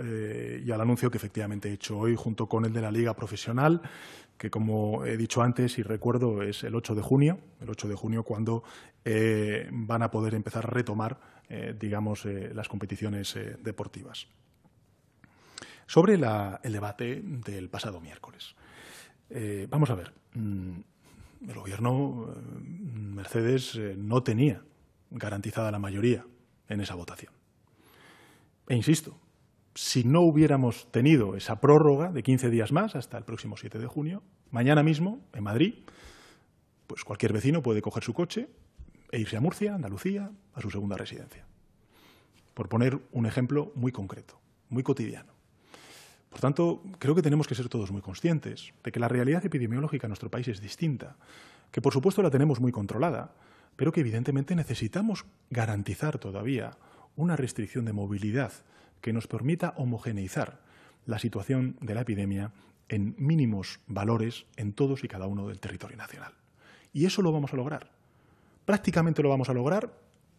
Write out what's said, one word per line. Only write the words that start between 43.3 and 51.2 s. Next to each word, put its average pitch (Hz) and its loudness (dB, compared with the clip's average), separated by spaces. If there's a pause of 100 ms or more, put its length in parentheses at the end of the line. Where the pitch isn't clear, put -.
muy 123 -2
concreto, - -12 (300)
muy 127 -2
cotidiano. 117 -2 (960)
Por - -10
tanto, 160 2 (160)
creo 147 2
que 180 2
tenemos 151 4
que 120 -4
ser 120 -6
todos 101 -4
muy 98 -6
conscientes 110 -4 (100)
de 110 -8
que - -6
la 117 2
realidad 127 2
epidemiológica 135 -2
en 107 -4
nuestro 104 -8
país 123 -6
es 101 -6
distinta, 135 -4 (560)